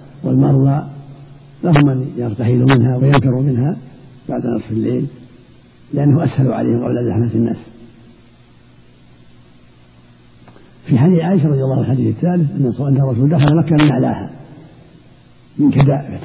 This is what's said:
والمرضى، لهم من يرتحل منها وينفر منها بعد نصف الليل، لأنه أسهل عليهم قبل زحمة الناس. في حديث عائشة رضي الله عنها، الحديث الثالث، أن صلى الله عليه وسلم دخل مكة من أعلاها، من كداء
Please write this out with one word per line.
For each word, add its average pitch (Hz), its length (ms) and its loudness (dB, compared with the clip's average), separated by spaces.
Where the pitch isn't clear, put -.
والمرضى، 135 680 2
لهم 147 240 4
من 131 200 -2
يرتحل 120 420 -2
منها 127 380 2
وينفر 131 440 2
منها 139 360 -2
بعد 120 120 -6
نصف 110 160 -8
الليل، 113 360 -4
لأنه 143 300 2
أسهل 135 280 0
عليهم 117 320 -2
قبل 123 120 -4
زحمة 113 320 0
الناس. 117 160 -2
في 95 120 2
حديث 165 220 4
عائشة 165 280 2
رضي 135 160 0
الله 131 120 -2
عنها، 123 160 -2
الحديث 117 240 0
الثالث، 170 360 -2
أن 135 200 -2
صلى 139 160 -6
الله 139 140 2
عليه 135 100 0
وسلم 123 160 0
دخل 147 300 2
مكة 151 280 2
من 143 60 4
أعلاها، 120 400 -4
من 143 140 2
كداء 139 540 0